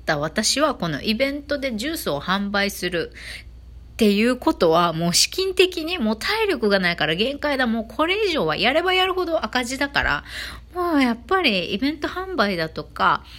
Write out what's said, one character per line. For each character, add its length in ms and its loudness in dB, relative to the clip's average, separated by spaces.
た 140 0
私 420 0
は、 140 2
こ 120 -4
の 140 -4
イ 120 0
ベ 180 0
ン 120 -8
ト 140 -4
で 180 -4
ジ 140 -4
ュ 40 -4
ー 40 -6
ス 140 -6
を 100 -2
販 300 -2
売 200 0
す 180 -4
る 240 -4
っ 840 -18
て 120 6
い 140 4
う 140 2
こ 160 2
と 180 4
は、 220 4
も 160 -2
う 40 2
資 160 4
金 240 -2
的 300 2
に 140 -4
も 160 0
う 40 -4
体 300 0
力 220 2
が 100 4
な 120 2
い 40 -2
か 120 0
ら 80 2
限 240 -2
界 180 -2
だ。 100 0
も 140 -2
う 120 -12
こ 120 0
れ 200 0
以 60 2
上 140 0
は 100 2
や 160 2
れ 100 2
ば 120 2
や 120 4
る 80 0
ほ 120 -2
ど 180 -2
赤 220 -2
字 120 -6
だ 120 -2
か 140 0
ら、 200 0
も 220 0
う 80 4
や 80 2
っ 160 -4
ぱ 160 2
り 280 0
イ 60 -2
ベ 140 -2
ン 80 -6
ト 80 -4
販 280 -6
売 220 2
だ 100 -2
と 160 -10
か 400 0